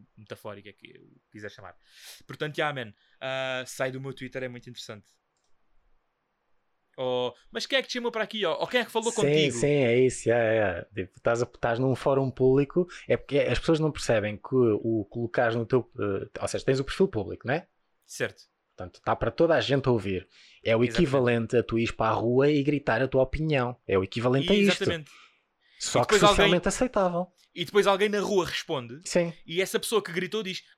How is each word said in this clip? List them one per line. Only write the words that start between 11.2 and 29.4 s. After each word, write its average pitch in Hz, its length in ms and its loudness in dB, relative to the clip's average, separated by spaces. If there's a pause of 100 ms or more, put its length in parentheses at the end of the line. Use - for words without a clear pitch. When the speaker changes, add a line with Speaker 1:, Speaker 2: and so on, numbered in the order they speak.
Speaker 2:
a, - 20 0
estás 117 340 -2
num 131 160 2
fórum 135 360 0
público, 139 580 2 (180)
é 123 120 0
porque 139 220 -2
as 123 180 0
pessoas 165 200 2
não 151 140 0
percebem 104 460 -2
que - 160 -8
o 113 560 2
colocares 117 440 -2
no 117 120 -2
teu, 123 340 0
eh, 101 400 -4
ou 101 80 -4
seja, - 160 -6
tens 135 160 0
o 139 40 -6
perfil 190 240 0
público, 95 380 -6
não 120 60 -2
é? 175 160 -4 (380)
Speaker 1:
Certo. - 380 -8 (300)
Speaker 2:
Portanto, - 300 -14
tá 113 100 0
para - 160 -2
toda 165 240 2
a 127 60 4
gente 131 300 0
ouvir. 98 360 0 (380)
É 113 100 2
o 113 80 4
Speaker 1:
Exatamente. 123 100 0 (100)
Speaker 2:
equivalente 123 560 2
a 113 40 4
tu 113 160 -2
ires 113 120 0
para 110 200 0
a 107 40 0
rua 123 360 2
e 143 120 2
gritar 135 400 0
a 131 60 -2
tua 131 140 2
opinião. 135 540 0 (100)
É 95 120 2
o 95 60 2
equivalente 127 480 0
a - 20 6
isto. 202 300 4
Speaker 1:
Exatamente. 160 260 -2 (680)
Speaker 2:
Só - 200 -2
Speaker 1:
E 123 80 4
Speaker 2:
que 214 80 2
Speaker 1:
depois 196 80 6
alguém 202 140 6
Speaker 2:
socialmente 196 320 4
aceitável. 185 580 0 (280)
Speaker 1:
E 170 100 -6
depois 196 220 4
alguém 202 240 4
na 202 100 -2
rua 185 240 2
responde. 135 600 -6
Speaker 2:
Sim. 170 280 0 (140)